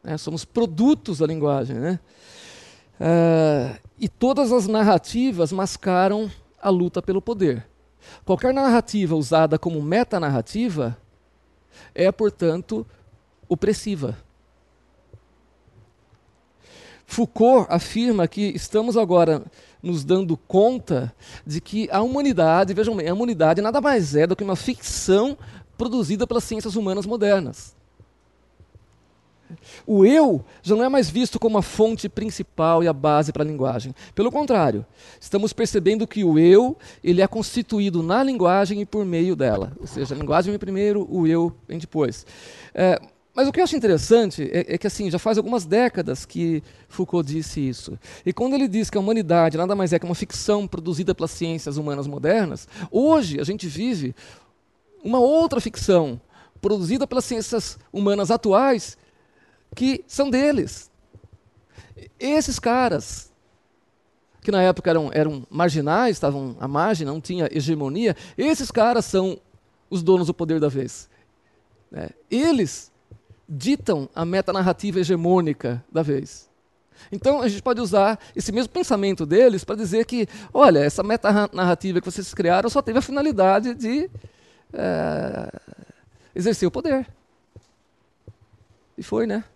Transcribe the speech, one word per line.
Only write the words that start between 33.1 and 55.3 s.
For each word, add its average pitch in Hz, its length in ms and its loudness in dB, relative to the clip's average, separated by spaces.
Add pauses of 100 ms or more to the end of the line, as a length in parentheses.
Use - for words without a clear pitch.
pra 151 120 -4
linguagem. 131 520 -4 (180)
Pelo 226 180 0
contrário, 185 540 2 (340)
estamos 202 340 -2
percebendo 214 520 0
que 214 180 -4
o 160 140 4
eu, 196 400 8 (260)
ele 175 180 4
é 196 60 4
constituído 202 760 -2
na 185 180 0
linguagem 202 600 2
e 202 40 -4
por 208 200 -4
meio 175 300 0
dela. 107 440 0
Ou - 80 -14
seja, 131 260 -8
a 139 40 -8
linguagem 160 340 0
vem 208 80 -4
primeiro, 202 500 -2
o 180 160 0
eu 165 300 2 (120)
vem 165 120 -10
depois. 147 460 -4 (500)
É, 185 260 2 (320)
mas 269 140 2
o 269 40 -2
que - 80 -2
eu 370 40 4
acho 320 120 0
interessante 208 760 2
é, - 240 -2
é - 20 -6
que, - 80 -8
assim, 202 240 -4
já 170 80 -2
faz 220 200 0
algumas 214 280 -2
décadas 185 600 -2
que 165 360 -4 (260)
Foucault 175 380 -2
disse 151 340 -6
isso. 131 380 -6 (280)
E 180 80 -2
quando 254 200 -2
ele 269 140 0
diz 208 220 -2
que - 80 -4
a 202 40 0
humanidade 170 560 2
nada 185 180 0
mais 185 180 0
é 170 40 2
que 165 80 -2
uma 175 80 -4
ficção 208 540 -2
produzida 175 480 -4
pelas 156 160 -6
ciências 165 460 -8
humanas 143 280 -6
modernas, 147 640 -2 (240)
hoje 247 480 2
a 147 40 -4
gente 190 240 -6
vive 160 460 -4 (880)
uma 254 160 0
outra 294 420 4